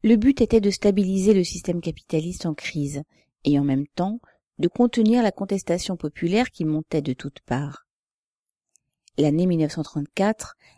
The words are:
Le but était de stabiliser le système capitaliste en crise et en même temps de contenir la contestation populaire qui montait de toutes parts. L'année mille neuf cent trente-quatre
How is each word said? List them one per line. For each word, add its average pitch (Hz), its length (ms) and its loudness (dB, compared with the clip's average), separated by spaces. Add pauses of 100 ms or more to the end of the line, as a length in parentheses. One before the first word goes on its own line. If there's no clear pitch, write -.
Le 220 120 6
but 247 260 4
était 226 180 4
de 202 120 2
stabiliser 190 640 2
le 190 100 4
système 170 380 -6
capitaliste 165 640 -6
en 160 80 -2
crise 143 500 -6 (420)
et 143 140 4
en 143 40 2
même 139 320 0
temps 202 240 -4 (380)
de 175 100 0
contenir 240 560 2
la 202 80 2
contestation 190 640 -4
populaire 175 560 -2
qui - 140 -6
montait 156 360 -2
de 135 120 -4
toutes - 280 -12
parts. 143 440 -6 (1300)
L'année 156 280 2
mille 170 140 2
neuf 156 140 0
cent 156 100 -6
trente-quatre - 720 -4 (220)